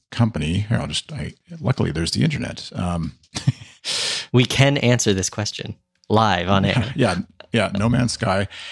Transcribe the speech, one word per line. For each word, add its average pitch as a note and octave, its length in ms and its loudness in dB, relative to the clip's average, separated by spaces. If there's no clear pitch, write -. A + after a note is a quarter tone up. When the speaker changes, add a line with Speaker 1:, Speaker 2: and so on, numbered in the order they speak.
Speaker 1:
company, F#2 480 2
here, G#2+ 200 0
I'll - 80 -4
just, - 260 -6
I, C3+ 200 -8
luckily B2 320 0
there's E2+ 200 -2
the - 120 0
internet. - 520 -4
Um, F2 380 -4
<laughs> - 180 0
Speaker 2:
We B2 140 6
can C#3 320 4
answer A#2+ 360 2
this F#2+ 160 -2
question - 460 -6
live G2 400 4
on G2 160 4
air. G2 260 0
Speaker 1:
<laughs> - 40 -10
Yeah, G#2 220 0
yeah, G2+ 260 0
No G#2 100 2
Man's A#2+ 260 2
Sky. G2+ 340 0